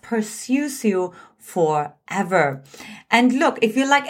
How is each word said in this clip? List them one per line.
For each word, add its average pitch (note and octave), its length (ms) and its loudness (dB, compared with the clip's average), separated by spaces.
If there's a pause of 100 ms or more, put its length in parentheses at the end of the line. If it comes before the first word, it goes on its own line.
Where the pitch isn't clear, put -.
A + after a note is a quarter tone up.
pursues B3+ 840 -4
you F#3 300 0 (240)
forever. D#3 1200 -2 (480)
And B3 280 4
look, D4+ 240 0
if A3 120 0
you C4+ 140 0
like C#4 220 4